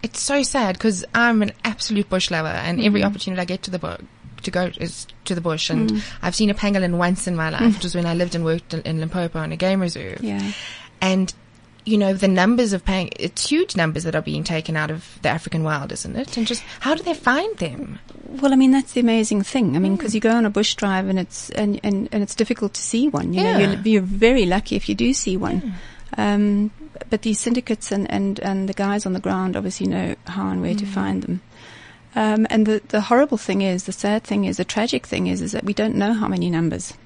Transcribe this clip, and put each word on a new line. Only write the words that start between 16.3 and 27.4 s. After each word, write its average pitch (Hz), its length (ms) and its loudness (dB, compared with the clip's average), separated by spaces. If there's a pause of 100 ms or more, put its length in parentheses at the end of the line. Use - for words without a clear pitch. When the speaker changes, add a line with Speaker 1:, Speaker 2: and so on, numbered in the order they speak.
Speaker 1:
And 226 80 0
just 233 160 -4 (200)
how 277 120 2
do 320 80 -2
they 339 140 -2
find 320 420 0
them? 165 400 -6 (300)
Speaker 2:
Well, 269 260 2
I - 20 6
mean, 262 160 8
that's 269 220 2
the 247 60 0
amazing 226 420 4
thing. 196 340 0
I 160 40 2
mean, 190 180 2
Speaker 1:
Mm. - 20 0
Speaker 2:
'cause 220 140 -4
you 214 80 0
go 220 100 4
on 233 140 4
a 208 60 0
bush 208 240 0
drive 190 320 0
and 190 100 2
it's, - 340 -6
and, 208 320 0
and, 196 280 0
and 208 100 0
it's 202 140 -4
difficult 220 400 0
to - 60 -6
see 240 260 0
one. 170 260 0
You 185 100 2
know, - 140 4
Speaker 1:
Yeah. 202 160 4
Speaker 2:
you're, 196 100 -4
you're 214 200 6
very 214 420 4
lucky 185 300 0
if 196 140 0
you 208 60 2
do 233 180 2
see 190 240 -2
one. 190 360 -2 (440)
Speaker 1:
Yeah. 208 180 2
Speaker 2:
Um, 208 340 4 (400)
but 214 140 0
these 214 160 0
syndicates 240 520 -2